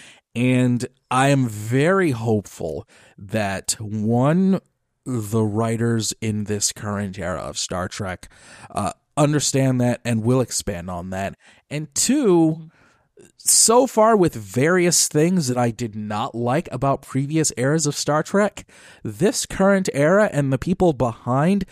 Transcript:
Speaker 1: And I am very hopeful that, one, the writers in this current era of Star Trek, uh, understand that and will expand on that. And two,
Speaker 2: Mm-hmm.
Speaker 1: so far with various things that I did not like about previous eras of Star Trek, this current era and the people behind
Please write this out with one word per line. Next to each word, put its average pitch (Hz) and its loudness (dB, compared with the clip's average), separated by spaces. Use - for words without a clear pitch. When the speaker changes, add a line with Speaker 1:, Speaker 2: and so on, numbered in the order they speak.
Speaker 1:
And 127 2
I 131 2
am 135 2
very 135 0
hopeful 107 -4
that, 98 -6
one, 123 2
the 110 -2
writers 113 0
in 107 -4
this 101 -4
current 101 -6
era 85 -6
of 71 -10
Star 90 -6
Trek, 92 -10
uh, - -4
understand 135 2
that 123 0
and 113 -2
will 127 2
expand 92 -6
on 92 -8
that. 95 -6
And 151 -8
two, 180 2
Speaker 2:
Mm-hmm. - -20
Speaker 1:
so - 4
far 220 4
with 175 4
various 151 2
things 165 2
that 123 -2
I 120 2
did 110 -6
not 107 -4
like 120 -2
about 135 -2
previous 147 -2
eras 143 0
of 147 -2
Star 151 0
Trek, - -2
this 117 -2
current 196 2
era 185 4
and 139 0
the 131 0
people 170 0
behind 131 0